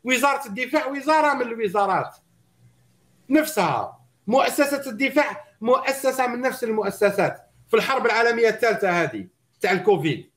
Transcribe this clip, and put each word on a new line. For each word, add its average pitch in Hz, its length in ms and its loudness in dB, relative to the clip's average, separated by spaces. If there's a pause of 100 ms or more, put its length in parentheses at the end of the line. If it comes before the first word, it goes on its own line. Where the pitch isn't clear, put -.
وزاره 269 420 0
الدفاع 254 400 -4
وزاره 285 480 2
من 254 80 -4
الوزارات 202 720 -2 (1120)
نفسها، 208 760 -2 (200)
مؤسسه 269 640 0
الدفاع 269 540 -2 (160)
مؤسسه 254 640 0
من 240 140 -6
نفس 254 240 -4
المؤسسات. 202 840 -2 (180)
في 226 80 2
الحرب 247 300 0
العالميه 226 420 2
الثالثه 202 540 0
هذه 180 240 -6 (340)
تاع 180 120 2
الكوفيد 180 640 0